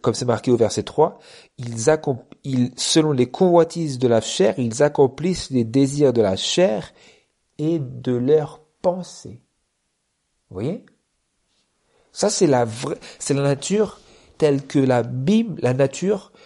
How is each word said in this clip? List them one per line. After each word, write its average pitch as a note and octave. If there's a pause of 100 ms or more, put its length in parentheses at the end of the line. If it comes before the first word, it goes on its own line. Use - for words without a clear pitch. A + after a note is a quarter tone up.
comme A#2
c'est -
marqué A#2+
au A#2+
verset G#2+
trois, D#3 (380)
ils A#2
accom-, D#3 (160)
ils, B2+
selon D#3
les B2
convoitises E3
de B2+
la A#2
chair, -
ils A#2+
accomplissent D3
les B2+
désirs C3+
de A#2
la F#2+
chair F#3+ (640)
et D#3+
de B2+
leurs C#3 (220)
pensées. F3 (1120)
Vous -
voyez ? C#3 (1300)
Ça, -
c'est G3+
la B2+
vraie, A#2+ (200)
c'est -
la C#3
nature F3+ (400)
telle C#3+
que -
la B2+
Bible, D#3
la B2
nature F3 (140)